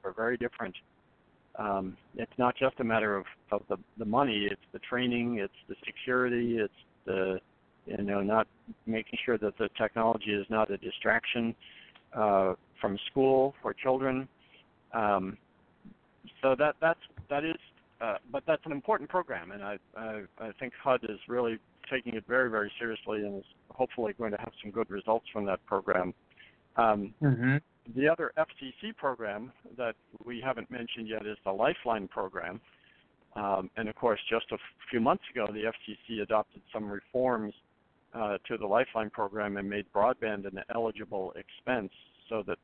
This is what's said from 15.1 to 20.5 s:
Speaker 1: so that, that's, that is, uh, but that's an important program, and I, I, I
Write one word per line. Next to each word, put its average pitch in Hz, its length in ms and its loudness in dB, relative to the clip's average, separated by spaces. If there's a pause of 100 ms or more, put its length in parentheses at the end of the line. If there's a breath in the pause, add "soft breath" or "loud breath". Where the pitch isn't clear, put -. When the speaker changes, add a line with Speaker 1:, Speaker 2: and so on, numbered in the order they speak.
Speaker 1:
so 135 160 4
that, 147 240 2
that's, 165 180 4 (300)
that 143 140 0
is, 160 140 -2 (440)
uh, 110 160 -2 (140)
but - 140 -4
that's 156 200 2
an 160 60 -6
important 208 380 0
program, 117 420 -2
and - 120 -10
I, 101 140 -6 (180)
I, 110 260 -8 (180)
I 110 200 -8